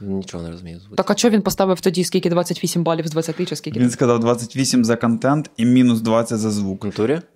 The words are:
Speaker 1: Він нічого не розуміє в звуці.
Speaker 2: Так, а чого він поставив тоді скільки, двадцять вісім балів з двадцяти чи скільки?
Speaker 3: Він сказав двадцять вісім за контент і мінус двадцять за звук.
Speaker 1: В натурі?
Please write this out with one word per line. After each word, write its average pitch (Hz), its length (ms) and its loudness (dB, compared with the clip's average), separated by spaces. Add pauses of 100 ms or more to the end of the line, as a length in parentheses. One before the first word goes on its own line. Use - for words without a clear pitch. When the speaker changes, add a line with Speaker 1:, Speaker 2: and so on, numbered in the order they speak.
Speaker 1:
Він 98 160 -6
нічого 92 280 -8
не 82 60 -10
розуміє 85 260 -14
в 87 40 -18
звуці. 104 160 -10
Speaker 2:
Так, 190 140 0
а 202 40 4
чого 220 180 2
він 208 100 4
поставив 190 380 0
тоді 175 240 0
скільки, 180 260 0
двадцять 175 340 -2
вісім 170 200 -2
балів 165 220 -2
з 160 40 -4
двадцяти 165 360 -4
чи 151 100 -8
скільки? 123 240 -8
Speaker 3:
Він 123 100 4
сказав 120 300 2
двадцять 117 360 0
вісім 127 280 2
за 117 120 2
контент 127 600 0
і 113 80 0
мінус 123 360 4
двадцять 113 380 0
за 107 120 0
звук. 98 340 -4
Speaker 1:
В - 20 -6
натурі? 113 340 -2 (160)